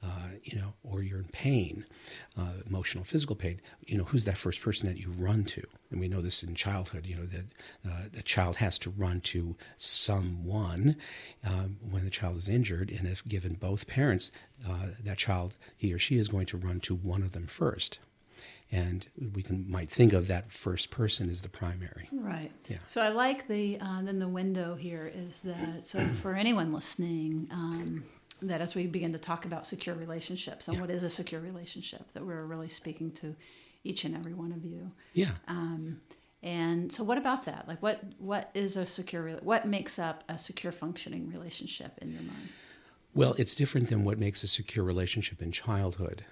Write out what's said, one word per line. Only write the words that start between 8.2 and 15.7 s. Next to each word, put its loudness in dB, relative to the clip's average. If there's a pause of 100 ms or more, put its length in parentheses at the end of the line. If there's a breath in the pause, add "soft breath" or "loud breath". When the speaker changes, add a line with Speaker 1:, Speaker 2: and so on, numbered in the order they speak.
Speaker 1:
child 4
has 4
to -4
run 2
to 0 (220 loud breath)
someone, 4 (480 loud breath)
um, 0 (120)
when 0
the 0
child 0
is -4
injured, 4
and -2
if -2
given 0
both -2
parents, 4 (360 loud breath)
uh, -2 (160)
that -2
child, 2 (240 loud breath)